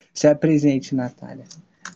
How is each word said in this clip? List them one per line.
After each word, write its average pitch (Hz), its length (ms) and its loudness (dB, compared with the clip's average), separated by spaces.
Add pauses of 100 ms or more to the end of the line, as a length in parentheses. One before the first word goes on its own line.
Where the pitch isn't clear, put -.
(140)
Se - 140 4
apresente, 147 680 0
Natália. 123 500 -8 (520)